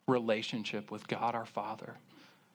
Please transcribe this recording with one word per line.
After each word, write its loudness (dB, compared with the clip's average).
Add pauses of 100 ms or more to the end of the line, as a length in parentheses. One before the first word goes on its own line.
relationship 2
with -10
God 0
our -2
Father, -6 (600)